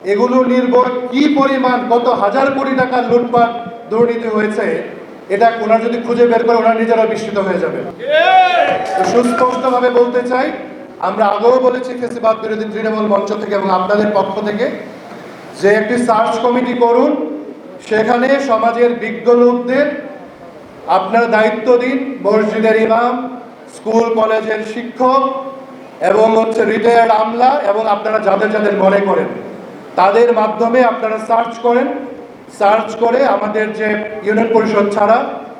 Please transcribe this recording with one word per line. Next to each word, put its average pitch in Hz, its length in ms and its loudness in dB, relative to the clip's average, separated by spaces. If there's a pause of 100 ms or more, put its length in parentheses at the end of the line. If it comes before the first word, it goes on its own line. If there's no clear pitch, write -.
এগুলো 240 400 2
নির্ভর 247 420 2 (260)
কি 294 280 2
পরিমাণ, 254 400 0 (100)
কত 240 180 2
হাজার 247 440 0
কোটি 269 240 -2
টাকার 254 360 0
লুটপাট, 240 560 2 (220)
দুর্নীতি 233 380 0
হয়েছে, 214 680 -4 (340)
এটা 220 220 4 (100)
ওনারা 220 220 2
যদি 240 240 -2
খুঁজে 240 200 4
বের 233 160 2
করে, 233 140 2
ওনারা 226 160 2
নিজেরা 226 320 2
বিস্মিত 214 320 -4
হয়ে 190 220 -2
যাবে। 165 180 -4 (1200)
তো - 60 0
সুস্পষ্টভাবে 247 880 0
বলতে 240 380 0
চাই, 262 240 -2 (480)
আমরা 208 260 -2
আগেও 226 340 2
বলেছি 254 380 -2
ফ্যাসিবাদ 233 440 -2
বিরোধী 214 220 -6 (100)
তৃণমূল 220 320 -4
মঞ্চ 202 280 0
থেকে 208 220 -6
এবং 196 160 -2
আপনাদের 190 420 0
পক্ষ 196 320 -2
থেকে, 208 240 -2 (920)
যে 190 80 4
একটি 220 280 2
সার্চ 220 420 0
কমিটি 247 340 0
করুন, 240 640 2 (540)
সেখানে 240 580 2
সমাজের 233 420 2
বিজ্ঞ 226 440 -2
লোকদের 247 720 2 (840)
আপনারা 214 380 2
দায়িত্ব 220 520 2
দিন, 262 460 -2
মসজিদের 220 580 2
ইমাম, 240 580 -2 (360)
স্কুল 226 460 0
কলেজের 220 380 0 (140)
শিক্ষক 254 680 -2 (580)
এবং 220 360 4
হচ্ছে 220 280 0
রিটায়ার্ড 226 460 4
আমলা 233 560 2
এবং 220 200 0
আপনারা 214 320 0
যাদের 202 320 2
যাদের 208 220 0
মনে 190 260 4
করেন, 175 260 0 (680)
তাদের 220 380 4
মাধ্যমে 226 500 2
আপনারা 226 340 0 (100)
সার্চ 233 300 0
করেন। 240 300 0 (720)
সার্চ 214 360 0
করে 240 300 2
আমাদের 214 480 -2
যে 214 360 -4 (140)
ইউনিয়ন 220 300 0
পরিষদ 208 360 2
ছাড়া 220 340 2 (360)